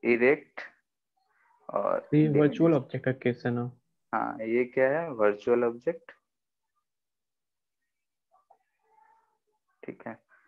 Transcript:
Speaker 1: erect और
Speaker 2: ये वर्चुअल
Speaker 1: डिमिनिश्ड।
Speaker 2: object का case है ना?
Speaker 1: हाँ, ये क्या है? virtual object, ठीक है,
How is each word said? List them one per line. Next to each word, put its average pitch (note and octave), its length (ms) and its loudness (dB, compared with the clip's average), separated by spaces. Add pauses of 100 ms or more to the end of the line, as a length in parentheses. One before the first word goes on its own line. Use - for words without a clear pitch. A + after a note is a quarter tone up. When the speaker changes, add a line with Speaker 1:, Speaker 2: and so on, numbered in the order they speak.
Speaker 1:
erect A#2+ 580 0 (1080)
और - 440 -4
Speaker 2:
ये D3+ 160 6
वर्चुअल D3 420 4
Speaker 1:
डिमिनिश्ड। - 40 4
Speaker 2:
object C3 300 -4
का C3 80 0
case A#2+ 320 -4
है B2 80 -2
ना? A#2+ 180 -6 (420)
Speaker 1:
हाँ, A2+ 260 -6
ये A#2 260 0
क्या C3 240 0
है? D#3+ 220 -4
virtual A2+ 520 0
object, A#2+ 480 -6 (3750)
ठीक - 240 -14
है, A2+ 100 -14 (300)